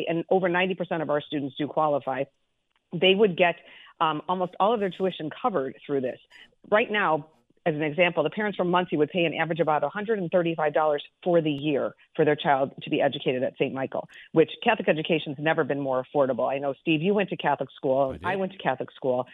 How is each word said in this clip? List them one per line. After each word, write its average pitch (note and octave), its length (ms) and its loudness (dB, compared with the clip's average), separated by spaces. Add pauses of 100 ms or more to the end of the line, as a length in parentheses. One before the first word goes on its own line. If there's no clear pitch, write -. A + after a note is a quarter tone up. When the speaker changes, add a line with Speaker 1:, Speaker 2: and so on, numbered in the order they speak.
Speaker 1:
and E3 240 -2
over F#3 180 4
ninety F#3 240 0
percent E3+ 300 -4
of C#3+ 80 -2
our D3 100 0
students C#3+ 380 -6
do D3 80 -2
qualify, C#3 560 0 (680)
they F#3 220 0
would F#3+ 240 2
get, F3 200 0 (420)
um, D#3 280 -2
almost F3+ 320 -4
all G#3 140 2
of A#3 60 -2
their G3 100 -2
tuition E3+ 400 -6
covered C#3+ 460 -4 (100)
through C#3 160 -2
this. B2 160 -4 (540)
Right G#3+ 180 2
now, E3 380 0 (400)
as D#3+ 60 2
an D3 80 -4
example, E3 400 2
the D3+ 80 0
parents G#3 280 -4
from F3+ 120 0
Muncie F3 260 2
would D3 140 2
pay E3+ 160 0
an D3+ 80 0
average D#3+ 260 -2
about D3+ 240 2
a D3+ 60 0
hundred G#3 300 -4
and E3+ 100 -4
thirty-five E3 420 0
dollars D#3 320 2 (200)
for E3+ 180 4
the D#3 100 0
year C3+ 440 -2 (200)
for D#3+ 80 2
their D3+ 120 4
child C#3 360 2 (120)
to D3+ 80 -10
be D#3+ 100 2
educated C3+ 400 0
at B2+ 160 -2
Saint C3 160 0
Michael, C3+ 340 -6 (260)
which D#3 180 6 (120)
Catholic A3+ 240 2
education's D#3 520 0
never D#3 240 2
been D3 160 -2
more C3 260 0
affordable. C3 420 0
I C3+ 120 -2
know, C#3 220 -4
Steve, D#3 200 2
you G3 140 2
went G3+ 140 2
to F#3 80 -6
Catholic C#3 380 -2
school, C3+ 360 2
Speaker 2:
I - 20 -
did. - 120 -10
Speaker 1:
I F#3 100 -2
went F#3+ 160 -2
to F#3+ 80 -16
Catholic C3+ 320 -4
school, B2+ 420 -2